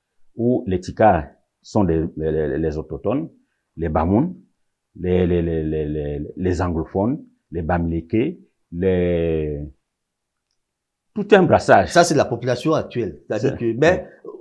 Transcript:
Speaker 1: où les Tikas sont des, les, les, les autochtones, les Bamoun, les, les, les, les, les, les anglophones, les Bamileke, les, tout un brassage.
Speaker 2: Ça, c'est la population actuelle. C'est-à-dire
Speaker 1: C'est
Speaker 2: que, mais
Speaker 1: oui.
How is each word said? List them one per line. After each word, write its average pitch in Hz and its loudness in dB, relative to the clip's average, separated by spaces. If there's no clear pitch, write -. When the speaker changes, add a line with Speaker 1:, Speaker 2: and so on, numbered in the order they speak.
Speaker 1:
où 120 0
les 92 0
Tikas 90 2
sont - -2
des, 80 0
les, 78 -4
les, 76 -2
les 78 -4
autochtones, 107 -6
les 82 -4
Bamoun, 95 0
les, 90 0
les, 87 0
les, 80 -2
les, 78 -4
les, 73 -6
les 90 -2
anglophones, 92 -4
les 82 -6
Bamileke, 85 -2
les, 85 0
tout 202 -6
un 190 10
brassage. 107 4
Speaker 2:
Ça, 175 8
c'est 170 0
la 123 4
population 123 -2
actuelle. 110 -6
C'est-à-dire 107 -2
Speaker 1:
C'est - -6
Speaker 2:
que, 117 -8
mais 175 2
Speaker 1:
oui. - -16